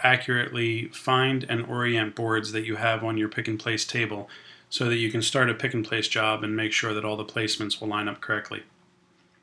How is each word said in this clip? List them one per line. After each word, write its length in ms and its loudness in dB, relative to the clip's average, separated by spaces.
accurately 880 2
find 580 2
and 180 0
orient 480 0
boards 380 0
that 120 -2
you 120 -2
have 260 2
on 140 0
your 120 2
pick 200 -4
and 100 -2
place 260 -2
table 460 -4
so 140 0
that 140 2
you 120 0
can 100 0
start 300 4
a 40 4
pick 200 -2
and 100 0
place 220 0
job 380 2
and 100 -2
make 180 0
sure 220 0
that 100 -4
all 120 -2
the 80 -4
placements 560 -2
will 80 -6
line 180 0
up 140 -6
correctly. 420 -4